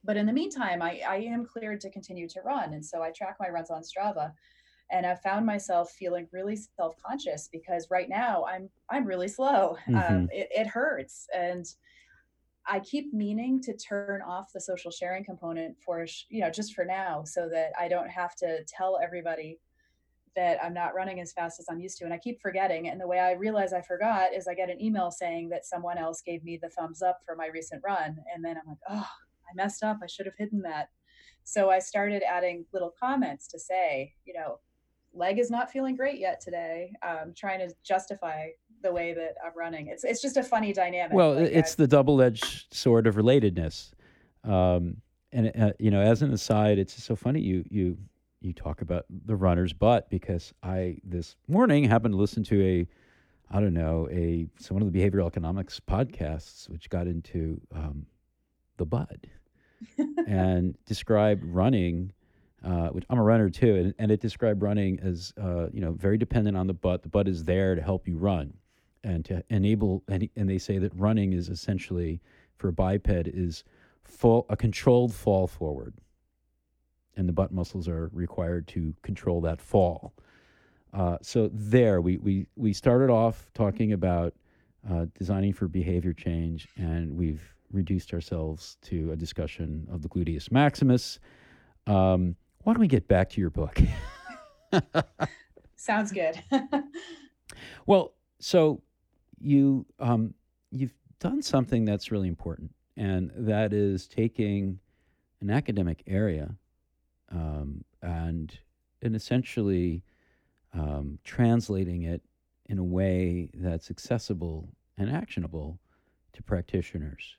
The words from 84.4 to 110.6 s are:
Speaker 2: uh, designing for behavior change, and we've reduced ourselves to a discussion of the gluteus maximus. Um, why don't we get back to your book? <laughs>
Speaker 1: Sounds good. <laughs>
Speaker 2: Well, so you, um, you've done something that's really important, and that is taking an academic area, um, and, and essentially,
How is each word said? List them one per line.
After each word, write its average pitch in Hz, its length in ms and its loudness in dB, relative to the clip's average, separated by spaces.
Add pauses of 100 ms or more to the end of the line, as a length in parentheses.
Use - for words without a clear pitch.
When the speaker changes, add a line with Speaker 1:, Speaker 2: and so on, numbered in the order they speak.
Speaker 2:
uh, 85 160 0 (120)
designing 98 340 0
for 95 160 -2
behavior 87 460 0
change, 82 640 -4
and 82 380 -2
we've 80 280 -2 (300)
reduced 92 400 -2
ourselves 80 720 -6
to 82 300 -4
a 78 40 -4
discussion 78 720 -6
of 85 120 -8
the 82 60 -8
gluteus 82 440 -4
maximus. 135 640 4 (680)
Um, 92 500 4 (280)
why 226 100 6
don't 233 60 2
we 214 60 8
get 123 220 4
back 92 220 4
to - 100 -4
your 87 80 0
book? 78 320 -2 (880)
<laughs> - 1080 -2
Speaker 1:
Sounds 208 360 -2
good. 170 280 -2 (100)
<laughs> 269 120 2 (1200)
Speaker 2:
Well, - 260 6 (260)
so 156 440 4 (580)
you, 139 460 4 (120)
um, 117 360 2 (360)
you've 127 240 -4 (240)
done 277 240 -2
something 120 420 2
that's 104 260 0
really 95 180 0
important, 82 420 -8 (260)
and 92 380 0
that 107 380 0
is 101 340 0
taking 101 720 0 (640)
an 101 100 -4
academic 101 560 0
area, 92 480 -2 (760)
um, 76 540 -6 (180)
and, 82 540 -6 (440)
and 113 160 -2
essentially, 98 880 0 (720)